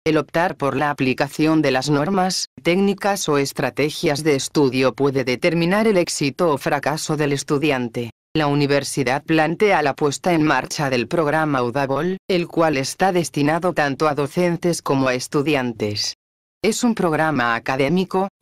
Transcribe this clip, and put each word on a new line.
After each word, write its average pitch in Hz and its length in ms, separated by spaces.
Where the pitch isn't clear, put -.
El 156 120
optar 160 380
por 135 220
la 147 120
aplicación 143 720
de 143 100
las 131 180
normas, 185 560
técnicas 196 640
o 147 120
estrategias 139 840
de 151 120
estudio 131 580
puede 135 320
determinar 170 600
el 214 120
éxito 170 520
o 139 80
fracaso 151 600
del 147 160
estudiante. 131 800
La 151 120
universidad 143 760
plantea 160 580
la 139 120
puesta 151 400
en 160 100
marcha 139 460
del 120 180
programa 151 560
UDABOL, 139 540
el 170 220
cual 160 260
está 185 380
destinado 165 580
tanto 151 380
a 147 40
docentes 170 680
como 135 260
a 127 60
estudiantes. 123 1040
Es 220 220
un 233 120
programa 151 600
académico, 165 720